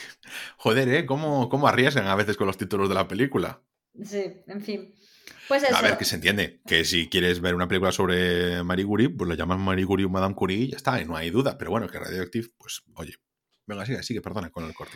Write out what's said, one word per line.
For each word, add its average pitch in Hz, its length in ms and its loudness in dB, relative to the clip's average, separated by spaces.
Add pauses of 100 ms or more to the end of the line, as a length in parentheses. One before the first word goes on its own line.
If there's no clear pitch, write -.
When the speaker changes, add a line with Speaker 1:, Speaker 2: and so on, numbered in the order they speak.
(580)
Speaker 1:
Joder, 123 300 2
¿eh? 147 180 2
¿Cómo, 143 440 0
cómo 139 180 2
arriesgan 123 400 4
a 98 80 2
veces 101 220 2
con 101 100 0
los 95 100 0
títulos 98 300 0
de 95 80 2
la 95 120 2
película? 95 560 -2 (380)
Speaker 2:
Sí, 202 220 -6 (240)
en 202 140 -12
fin. 196 320 -10 (560)
Pues 277 140 2
Speaker 1:
A 269 60 4
Speaker 2:
eso. - 120 4
Speaker 1:
ver, 147 160 4
que 101 80 -2
se 107 100 -2
entiende, 95 500 0
que 82 200 4
si 82 240 0
quieres 87 320 2
ver 90 140 2
una 90 120 0
película 92 240 2
sobre 90 720 2
Marie 92 220 0
Curie, 104 240 4
pues 101 180 -4
la 85 80 -2
llamas 87 220 0
Marie 95 280 0
Curie 95 200 2
o 92 40 0
Madame 95 260 0
Curie 95 220 -2
y 131 120 0
ya - 80 -10
está, 123 240 -2
y 78 40 -6
no 80 120 -6
hay 82 140 -4
duda. 135 260 0
Pero 85 140 -6
bueno, 107 180 -2
que - 100 -10
Radioactive, 92 580 -6
pues, - 260 -14 (120)
oye. 78 200 -12 (500)
Venga, 104 200 -8
sigue, 117 180 -4
sigue, 107 180 -6
perdona, 87 300 -8
con 85 120 -10
el 78 120 -10
corte, - 200 -16